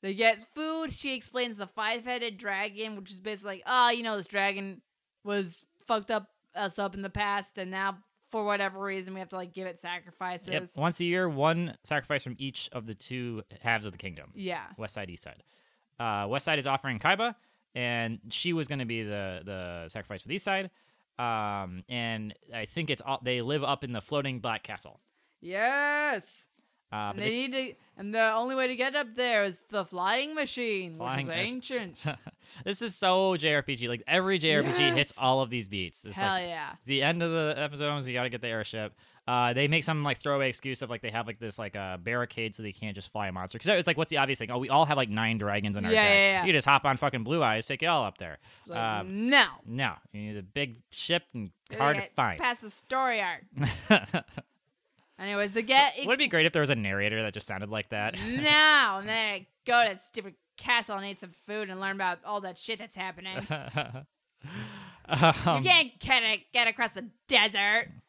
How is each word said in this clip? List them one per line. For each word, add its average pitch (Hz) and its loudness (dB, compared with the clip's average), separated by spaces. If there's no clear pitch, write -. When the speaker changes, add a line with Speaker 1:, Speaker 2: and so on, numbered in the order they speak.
Speaker 1:
They 196 -4
get 220 4
food. 311 -4
She 277 -4
explains 240 -4
the 196 -8
five-headed 226 -4
dragon, 208 -6
which 196 -14
is 190 -16
basically 196 -8
like, 175 -18
"Oh, 247 6
you 240 2
know, 226 -2
this 196 -6
dragon 196 -2
was 196 -4
fucked 220 -2
up 214 0
us 196 -4
up 196 -2
in 196 -6
the 190 -6
past, 202 -2
and 185 -8
now 190 -2
for 220 -2
whatever 196 0
reason 190 -6
we 190 -10
have 185 -10
to, 190 -12
like, 180 -8
give 190 -8
it 170 -10
sacrifices." 180 -8
Speaker 2:
Yep. 175 -4
Once 165 0
a - 0
year, 180 2
one 160 2
sacrifice 147 -2
from 120 -10
each 135 -8
of 117 -8
the 110 -8
two 120 -8
halves 113 2
of 101 -6
the 90 -16
kingdom. 82 -12
Speaker 1:
Yeah. 175 -6
Speaker 2:
West 110 -8
side, 98 -8
east 87 -14
side. - -18
Uh, 101 0
West 139 -2
side 156 2
is 135 -4
offering 135 -2
Kaiba, 202 0
and 117 -2
she 175 -2
was 156 -2
gonna 135 -4
be 113 -2
the, 98 -6
the 87 -8
sacrifice 101 -10
for - -18
the 156 -4
east 196 -6
side. 190 -2
Um, 104 -2
and 113 -4
I 110 -6
think - -6
it's 139 -2
all, 135 -4
they 123 -2
live 143 -2
up 139 -2
in 127 -8
the 113 -4
floating 135 -4
black 110 -4
castle. - -14
Speaker 1:
Yes. 277 0
Speaker 2:
Uh, 107 -8
Speaker 1:
And 104 -4
Speaker 2:
but 202 -4
Speaker 1:
they 214 2
Speaker 2:
they 247 0
Speaker 1:
need 247 -6
to 262 -4
and 202 -6
the 226 4
only 247 0
way 262 2
to 254 -2
get 262 0
up 247 -2
there 240 2
is 190 -2
the 202 -2
flying 220 0
machine, 220 -2
which 160 -16
Speaker 2:
Flying 131 -2
Speaker 1:
is 147 -4
Speaker 2:
mach- 165 -4
Speaker 1:
ancient. 233 -4
Speaker 2:
<laughs> 151 -4
This 196 -4
is 220 -4
so 190 4
J 151 4
R 143 4
P 135 -2
G. 120 -2
Like, 120 -2
every 185 4
J 156 4
R 147 6
P 139 2
G - 0
hits 139 2
Speaker 1:
Yes. - -12
Speaker 2:
all 131 4
of 123 0
these 117 -4
beats. 95 -6
It's 107 -10
Speaker 1:
Hell 196 0
Speaker 2:
like, 180 -2
Speaker 1:
yeah. 160 -8
Speaker 2:
the 135 2
end 170 4
of 170 2
the 156 0
episode, 147 -4
almost, 143 -2
you 127 -6
gotta 123 0
get 117 -6
the 123 -6
airship. 110 -4
Uh, 123 4
they 139 4
make 151 4
some, 151 0
like, 143 0
throwaway 139 0
excuse 131 -6
of, 120 -8
like, 117 -6
they 113 -6
have, 113 -4
like, 110 -10
this, 110 -8
like, 104 -8
uh, 95 -6
barricade 117 -4
so 113 -10
they 104 -6
can't 104 -8
just 98 -14
fly 101 -4
a 92 -4
monster. 92 -6
'Cause - -4
it's 185 4
like, 160 2
what's 160 0
the 151 0
obvious 135 2
thing? 110 -6
Oh, 123 -2
we 131 -2
all 147 8
have, 147 2
like, 127 2
nine 113 2
dragons 101 0
in - -2
our 220 2
Speaker 1:
Yeah, 220 6
Speaker 2:
deck. 202 8
Speaker 1:
yeah, 196 8
yeah. 175 2
Speaker 2:
You 185 6
just 143 4
hop 139 6
on 135 4
fucking 127 -2
Blue 151 2
Eyes, 113 2
take 135 -4
you 160 2
all 156 2
up 98 -4
there. 82 -10
Speaker 1:
It's - -20
like, 127 -6
Speaker 2:
Um, 117 -2
Speaker 1:
"No." 269 8
Speaker 2:
no. 117 -2
You 104 -10
need 104 -8
a 101 -8
big 120 -6
ship - -2
and 101 -8
Speaker 1:
They - -10
Speaker 2:
hard 147 4
to - -2
Speaker 1:
get - -10
Speaker 2:
find. 113 2
Speaker 1:
past 247 -2
the 214 -14
story 254 0
arc. 175 -4
Speaker 2:
<laughs> - 4
Speaker 1:
Anyways, 202 0
they 226 2
get 262 6
Speaker 2:
Would 220 4
it 262 2
be 277 2
great 160 4
if 165 2
there 160 4
was 143 4
a 135 6
narrator 104 0
that 104 -2
just 107 -8
sounded 101 -6
like 107 -4
that? 104 -2
<laughs> 196 -6
Speaker 1:
No, 294 6
and 202 -8
then 220 0
I 196 -6
go 240 6
to 220 4
that 190 -8
stupid 196 -12
castle 233 0
and 196 -6
eat 202 -10
some 180 -16
food 208 -4
and 185 -10
learn 196 -2
about 180 0
all 208 -4
that 185 -10
shit 226 -6
that's 226 -16
happening. 185 -8
Speaker 2:
<laughs> 135 -6
Speaker 1:
You 160 2
Speaker 2:
Um, 151 4
Speaker 1:
can't 330 6
get 254 4
a-, 220 0
get 240 4
across 226 0
the 208 -10
desert. 214 4